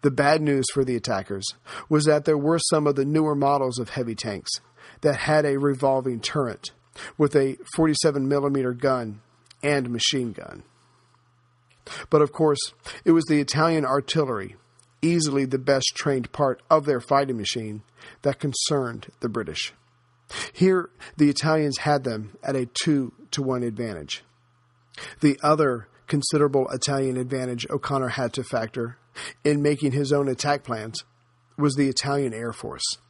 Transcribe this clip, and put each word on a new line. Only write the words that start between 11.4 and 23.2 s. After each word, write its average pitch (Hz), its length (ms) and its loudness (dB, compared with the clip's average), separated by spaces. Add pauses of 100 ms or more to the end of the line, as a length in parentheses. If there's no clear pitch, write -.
But 151 120 6
of 143 100 0
course, 151 280 2 (440)
it 170 80 6
was 165 120 6
the 151 160 2
Italian 156 440 2
artillery, 131 720 -2 (460)
easily 151 440 2
the 131 120 -2
best 131 360 0
trained 135 360 -2
part 135 400 -2
of 156 140 4
their 139 160 2
fighting 139 380 0
machine, 107 440 -6 (400)
that 139 160 -2
concerned 131 680 -2 (120)
the 123 80 -4
British. 107 440 -6 (800)
Here, 185 380 2 (260)
the 147 120 6
Italians 151 500 2
had 143 260 0
them 107 380 -6
at 135 140 -2
a 127 100 -2
two-to-one 131 960 -2